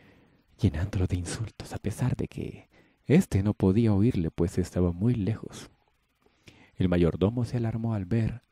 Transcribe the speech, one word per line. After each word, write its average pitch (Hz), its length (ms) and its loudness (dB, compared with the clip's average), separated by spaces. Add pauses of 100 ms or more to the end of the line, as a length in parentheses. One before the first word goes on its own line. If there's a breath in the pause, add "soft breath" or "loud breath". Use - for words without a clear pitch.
(600 soft breath)
llenándolo 92 480 0
de 95 100 -2
insultos, - 560 -10
a 98 40 -10
pesar 123 380 -4
de - 120 -6
que - 420 -12 (360 soft breath)
éste 123 380 4
no 104 100 2
podía 104 400 4
oírle, 98 380 2
pues - 260 -2
estaba 90 340 0
muy 107 240 0
lejos. - 540 -6 (1080 soft breath)
El 92 140 0
mayordomo 87 560 2
se 123 120 -6
alarmó 113 360 -4
al 98 120 -4
ver 113 360 -2 (100)